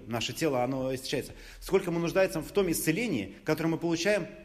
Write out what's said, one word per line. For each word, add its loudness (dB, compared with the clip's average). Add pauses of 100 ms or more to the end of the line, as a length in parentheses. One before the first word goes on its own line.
Наше -4
тело, 2
оно -2
истощается. -4 (280)
Сколько 2
мы 0
нуждаемся 2
в -8
том 4
исцелении, 0
которое 2
мы 0
получаем 2 (180)